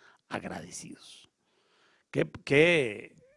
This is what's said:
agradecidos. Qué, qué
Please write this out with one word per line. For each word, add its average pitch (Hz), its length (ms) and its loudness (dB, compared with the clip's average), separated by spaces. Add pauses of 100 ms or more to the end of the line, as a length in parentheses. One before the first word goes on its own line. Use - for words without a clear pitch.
(300)
agradecidos. - 1000 -12 (800)
Qué, 151 180 -2 (160)
qué 139 720 2 (220)